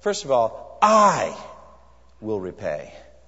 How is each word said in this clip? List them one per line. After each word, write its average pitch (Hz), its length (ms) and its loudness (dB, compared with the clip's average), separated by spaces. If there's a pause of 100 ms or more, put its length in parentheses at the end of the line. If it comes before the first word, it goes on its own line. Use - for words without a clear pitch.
First 202 240 -4
of 143 60 -8
all, 117 520 -2
I 208 540 4 (840)
will 107 200 -6
repay 85 520 -10 (360)